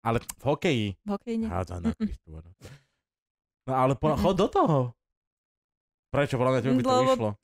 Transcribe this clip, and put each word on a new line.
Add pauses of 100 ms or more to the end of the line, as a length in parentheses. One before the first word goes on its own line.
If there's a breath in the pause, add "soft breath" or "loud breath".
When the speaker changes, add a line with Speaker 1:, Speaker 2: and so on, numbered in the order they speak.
Speaker 1:
Ale
v
hokeji? (120)
Speaker 2:
V
hokeji
nie.
Speaker 1:
Hádzanú,
Speaker 2:
Mm-mm.
Speaker 1:
Kristu
Bože. (1160 loud breath)
No
ale
po-,
Speaker 2:
Mm-mm.
Speaker 1:
chod
do
toho. (1300)
Prečo?
Podľa
mňa
tebe
by
to
Speaker 2:
Lebo
Speaker 1:
išlo. (140)